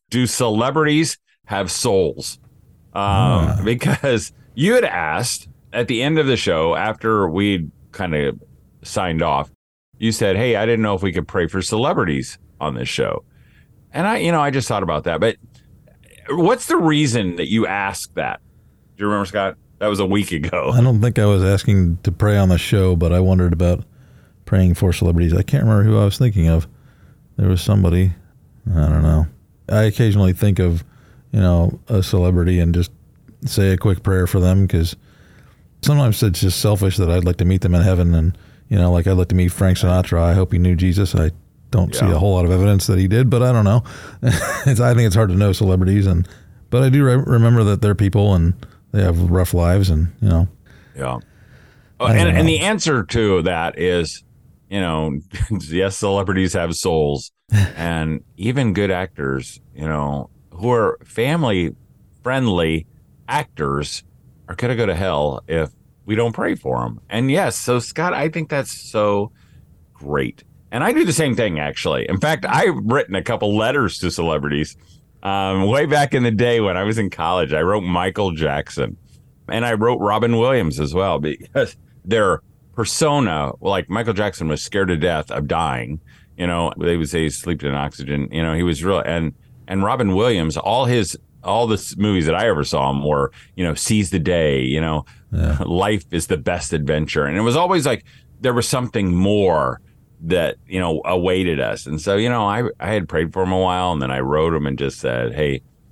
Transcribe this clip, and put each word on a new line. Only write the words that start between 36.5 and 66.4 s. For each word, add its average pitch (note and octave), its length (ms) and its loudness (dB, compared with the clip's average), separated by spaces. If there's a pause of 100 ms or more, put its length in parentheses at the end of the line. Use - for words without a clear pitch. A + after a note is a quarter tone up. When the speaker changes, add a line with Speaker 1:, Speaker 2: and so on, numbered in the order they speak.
Speaker 2:
selfish G2+ 380 2
that F2+ 120 2
I'd F2 160 2
like F2 120 2
to F2+ 80 0
meet F#2 160 2
them F2 140 2
in E2+ 60 6
heaven. F2 340 4
And, E2 220 2 (320)
you G2 80 2
know, F2+ 140 4
like, F2 160 2
I'd F#2+ 60 4
like F2+ 160 2
to F#2 60 0
meet F2+ 160 4
Frank F#2 260 2
Sinatra. F2+ 440 2
I E2+ 120 4
hope F#2+ 200 2
he F2 60 2
knew F2+ 160 4
Jesus. F#2 400 2
I D#2+ 160 2 (400)
don't - 220 2
see - 120 0
Speaker 1:
Yeah. F#2 80 4
Speaker 2:
a E2 60 2
whole G2 160 2
lot F2 100 2
of F2 60 2
evidence G2 360 4
that F#2+ 120 2
he F#2+ 80 4
did, A#2 220 2
but A#2+ 140 2
I B2+ 80 4
don't A2 140 4
know. A2 180 4 (380)
<laughs> B2 100 2 (340)
It's, B2+ 140 4
I B2 140 4
think A#2 140 4
it's F2+ 80 2
hard A2 140 4
to F2+ 60 2
know G2+ 160 4
celebrities, F#2+ 560 2
and, F2 180 2 (440)
but B2 140 2
I C3 60 4
do C#3+ 140 4
re-, B2+ 120 4 (100)
remember A#2 400 4
that G2+ 160 2
they're G2+ 140 2
people G2+ 380 2
and F2 200 4 (380)
they G#2+ 100 0
have F2 300 2
rough F2+ 220 2
lives, F#2 360 2
and, E2 200 2 (120)
you G2 80 2
know. F2 180 4 (480)
Speaker 1:
Yeah. B1+ 240 -6 (800)
Oh, - 60 -2
Speaker 2:
I A2 80 2
don't F#2+ 140 4
Speaker 1:
and, - 20 2
and E2+ 80 2
Speaker 2:
know. - 60 4 (100)
Speaker 1:
the D#3 60 0
answer D#3+ 440 0
to G2+ 380 2
that E2+ 380 -2
is, F2 440 -2 (460)
you G2+ 100 -6
know, D#2+ 400 -2 (220)
<laughs> F#2+ 260 -4
yes, F#2 300 -2
celebrities G2 560 0
have E2+ 220 -2
souls, D2+ 560 -2 (100)
Speaker 2:
<laughs> - 100 -20
Speaker 1:
and E2+ 720 -2 (140)
even A#2+ 360 -2
good G2+ 180 0
actors, C#2 680 -6 (160)
you D2 120 -10
know, C#2+ 420 -4 (220)
who F#2+ 200 -4
are A2 320 0
family-friendly A2 1800 -2 (420)
actors D2 760 -6 (440)
are F2 80 -12
gonna A#2+ 200 -4
go A2+ 100 -2
to F#2 100 0
hell D2 520 -2
if D#2+ 220 -2 (360)
we G#2+ 100 -4
don't A#2 180 0
pray - 220 -4